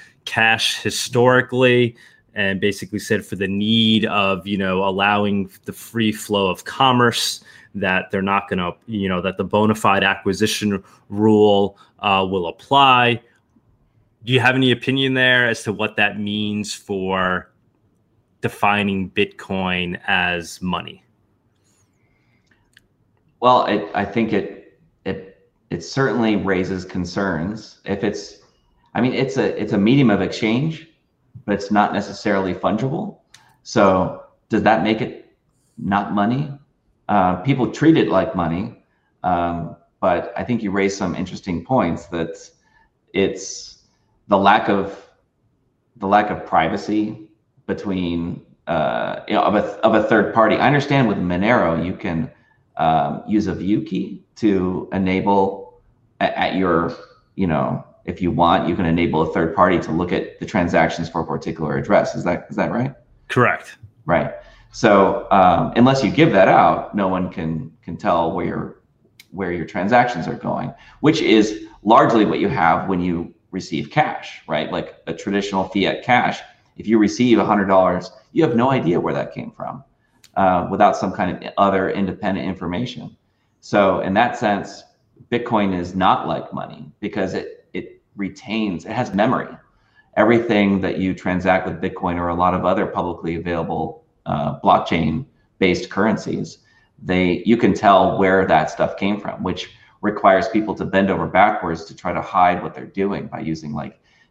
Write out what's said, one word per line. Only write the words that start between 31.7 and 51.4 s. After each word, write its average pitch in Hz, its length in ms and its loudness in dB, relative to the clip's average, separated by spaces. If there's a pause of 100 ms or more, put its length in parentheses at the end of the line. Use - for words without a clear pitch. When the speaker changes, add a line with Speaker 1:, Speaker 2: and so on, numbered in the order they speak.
Speaker 2:
not 104 220 2
necessarily 98 600 -2
fungible. 131 680 -4 (440)
So 95 600 2 (240)
does 104 140 0
that 110 200 4
make 110 160 0
it - 340 -10 (440)
not 101 340 -2
money? 123 400 0 (560)
Uh, 92 300 2
people 131 340 0
treat 156 240 4
it 120 140 2
like 92 260 0
money, 87 480 -4 (400)
um, 85 540 -4 (240)
but 92 340 0
I 92 80 -6
think 113 180 -2
you 101 100 -4
raise 98 240 0
some 90 200 -4
interesting 90 480 -6
points 107 440 -2
that - 280 -6 (800)
it's - 640 -4 (500)
the 101 100 4
lack 101 320 4
of, 98 400 -4 (880)
the 98 80 -6
lack 104 240 4
of 85 160 -8
privacy 101 840 -2 (340)
between, 90 800 -4 (220)
uh, 64 600 -2
you - 60 -4
know, - 80 2
of 98 140 2
a, 101 80 2 (160)
of 110 160 4
a 107 80 2
third 107 320 2
party. 107 200 4
I 107 120 2
understand 139 400 2
with 98 100 -2
Monero, 90 640 0